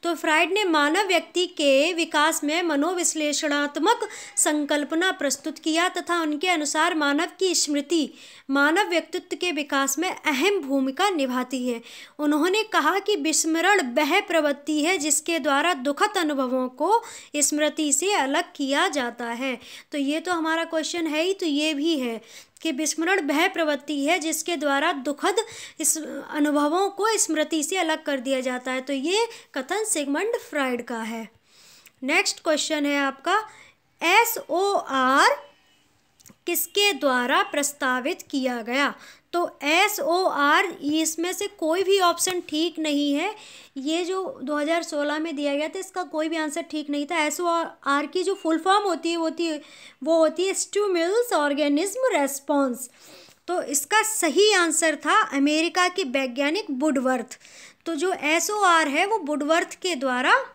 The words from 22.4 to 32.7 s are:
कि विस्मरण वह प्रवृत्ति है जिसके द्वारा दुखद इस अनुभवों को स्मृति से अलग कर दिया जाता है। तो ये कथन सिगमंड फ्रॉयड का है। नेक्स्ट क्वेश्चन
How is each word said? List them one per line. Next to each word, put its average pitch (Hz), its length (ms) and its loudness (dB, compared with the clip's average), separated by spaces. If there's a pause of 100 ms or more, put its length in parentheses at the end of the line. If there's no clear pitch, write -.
कि 320 100 -2
विस्मरण 311 560 -2
वह 302 200 2
प्रवृत्ति 302 560 -2
है 330 140 2
जिसके 320 380 -4
द्वारा 285 360 0
दुखद 294 440 -2 (440)
इस 320 180 0 (320)
अनुभवों 294 600 2
को 415 280 0
स्मृति 311 460 0
से 381 120 -4
अलग 320 280 -2
कर 277 160 -2
दिया 262 200 -2
जाता 254 320 -4
है। 262 80 -4
तो 262 120 -6
ये 349 360 0 (260)
कथन 359 300 -4
सिगमंड 330 520 -2
फ्रॉयड 254 480 -4
का 240 140 -8
है। 220 320 -8 (720)
नेक्स्ट 339 380 0
क्वेश्चन 302 460 0